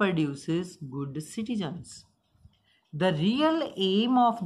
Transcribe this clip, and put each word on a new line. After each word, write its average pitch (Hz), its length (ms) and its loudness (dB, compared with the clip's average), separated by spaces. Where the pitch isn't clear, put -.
produces 165 680 -2
good 139 320 -6
citizens। 214 640 -6
The 175 260 2
real 294 420 2
aim 240 340 4
of 233 220 2